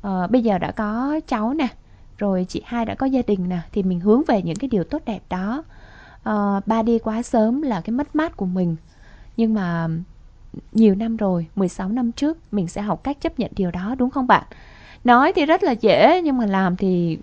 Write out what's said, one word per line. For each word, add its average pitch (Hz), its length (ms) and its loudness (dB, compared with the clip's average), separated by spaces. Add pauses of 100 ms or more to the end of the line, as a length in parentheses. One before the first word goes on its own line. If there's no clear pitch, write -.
Ờ, 185 260 -2
bây 240 140 4
giờ 214 160 2
đã 175 140 -2
có 240 560 -4
cháu 233 260 -2
nè, 294 140 -2 (500)
rồi 190 320 -2
chị - 160 -6
hai 233 200 -4
đã 202 100 -8
có 269 100 -4
gia 262 220 0
đình 190 220 -2
nè, 180 100 -4 (120)
thì 202 120 -2
mình 185 160 -2
hướng 214 280 4
về 214 140 2
những 170 140 -4
cái 269 140 -6
điều 190 140 0
tốt 302 220 -6
đẹp 214 140 -8 (100)
đó. 208 340 -6 (600)
Ờ, 202 420 0
ba 226 160 0
đi 226 180 2
quá 220 220 -4
sớm 240 400 2
là 226 200 -2
cái 214 100 -6
mất 285 240 -4
mát 330 220 -2
của 196 80 -4
mình. 180 300 0 (600)
Nhưng 226 160 2
mà 170 340 -2 (840)
nhiều 220 240 6
năm 226 220 -4
rồi, 180 380 0
mười 196 120 0
sáu 185 220 -6
năm 233 220 -2
trước, 311 260 -2 (140)
mình 190 160 -2
sẽ 202 140 -6
học 202 220 -4
cách 285 180 -6
chấp 330 180 -6
nhận 196 160 -2
điều 185 160 -2
đó, 185 260 -6
đúng 254 120 0
không 262 180 -4
bạn? 202 160 4 (600)
Nói 247 320 6
thì 302 100 4
rất 330 180 2
là 320 80 2
dễ, 220 520 6
nhưng 277 140 0
mà 233 80 0
làm 190 300 0
thì 180 480 0